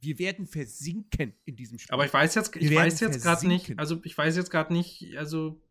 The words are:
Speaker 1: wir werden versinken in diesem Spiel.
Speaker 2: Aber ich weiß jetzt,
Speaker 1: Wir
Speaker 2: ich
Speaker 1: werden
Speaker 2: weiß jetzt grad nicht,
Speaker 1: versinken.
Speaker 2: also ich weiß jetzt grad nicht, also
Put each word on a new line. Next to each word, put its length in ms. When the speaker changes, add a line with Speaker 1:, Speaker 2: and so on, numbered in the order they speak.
Speaker 1:
wir 180
werden 260
versinken 880
in 100
diesem 240
Spiel. 140
Speaker 2:
Aber 120
ich 80
weiß 220
jetzt, 200
Speaker 1:
Wir 60
Speaker 2:
ich 80
Speaker 1:
werden 160
Speaker 2:
weiß 140
jetzt 240
grad 200
nicht, 240
Speaker 1:
versinken. 120
Speaker 2:
also 240
ich 140
weiß 180
jetzt 160
grad 200
nicht, 460
also 540